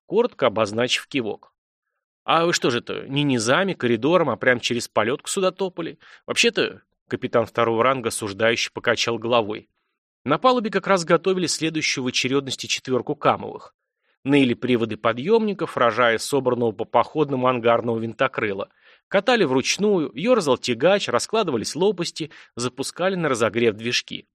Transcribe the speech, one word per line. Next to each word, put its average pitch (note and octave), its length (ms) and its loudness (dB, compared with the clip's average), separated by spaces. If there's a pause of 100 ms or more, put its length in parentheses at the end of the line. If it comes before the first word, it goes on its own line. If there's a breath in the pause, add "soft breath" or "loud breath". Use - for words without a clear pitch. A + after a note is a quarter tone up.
коротко G#3+ 420 0
обозначив A2 600 0
кивок. - 460 -6 (720)
"А D#3+ 200 2
вы E3+ 80 2
что D#3+ 180 0
же A#2+ 80 0
это, - 280 -8
не C#3 160 -2
низами, C#3 500 2
коридором, C3 580 2
а A2 40 -2
прям B2 240 2
через A#2 280 -4
полётку A2+ 420 -2
сюда F#3 220 -2
топали? F3 480 -8 (260 loud breath)
Вообще-то", C3+ 560 0 (260)
капитан A#2+ 380 0
второго A2+ 380 2
ранга B2+ 240 0
осуждающе A2 680 -2
покачал A#2 460 0
головой. A2 500 -2 (540)
На D3 160 0
палубе B3 320 0
как F#3 160 -4
раз F3+ 180 2
готовили F3+ 400 2
следующую D3+ 580 -4
в B2+ 40 -4
очередности C3 580 -2
четвёрку B2+ 500 -2
камовых. - 600 -2 (480)
Ныли C3+ 320 4
приводы A#2 420 0
подъёмников, E3+ 800 0
рожая A#2 400 4
собранного B2 540 0
по G#2 120 -8
походному B2+ 640 0
ангарного A#2 520 2
винтокрыла. A2+ 680 -4 (380 soft breath)
Катали G#3 360 2
вручную, D#3 720 0
ёрзал E3 420 2
тягач, E3 520 0
раскладывались C#3+ 640 -2
лопасти, F3 560 -4 (240 loud breath)
запускали C3+ 580 -4
на E3+ 160 -2
разогрев A2+ 460 0
движки. A2+ 600 -8